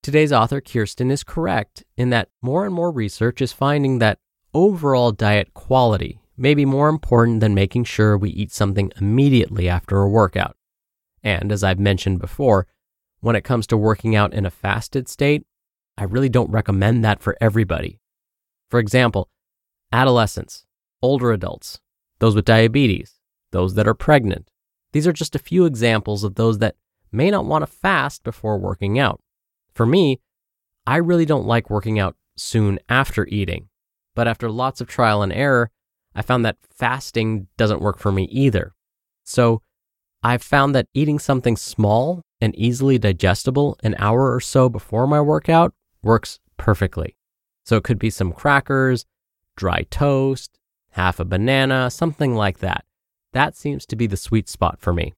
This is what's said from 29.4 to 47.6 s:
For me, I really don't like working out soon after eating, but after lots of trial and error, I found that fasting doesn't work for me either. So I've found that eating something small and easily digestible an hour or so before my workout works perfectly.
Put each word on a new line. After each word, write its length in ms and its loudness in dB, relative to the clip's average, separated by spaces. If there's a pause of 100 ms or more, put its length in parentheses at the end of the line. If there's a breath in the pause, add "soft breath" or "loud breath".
For 120 0
me, 340 2 (640)
I 100 2
really 280 2
don't 220 0
like 240 0
working 280 -2
out 160 -2 (220)
soon 420 0 (120)
after 380 0
eating, 420 -6 (440)
but 140 0
after 220 -6
lots 320 -6
of 40 -10
trial 360 0
and 100 -2
error, 380 0 (440)
I 60 -6
found 240 -2
that 160 -4
fasting 960 -6
doesn't 240 0
work 180 -2
for 140 -2
me 120 0
either. 500 0 (500)
So 380 0 (600)
I've 200 0
found 320 2
that 180 0
eating 260 0
something 380 0
small 640 0 (180)
and 160 0
easily 440 2
digestible 840 0
an 160 0
hour 360 2
or 80 -4
so 260 2
before 380 -2
my 160 2
workout 500 2 (300)
works 360 0 (200)
perfectly. 580 -2 (480)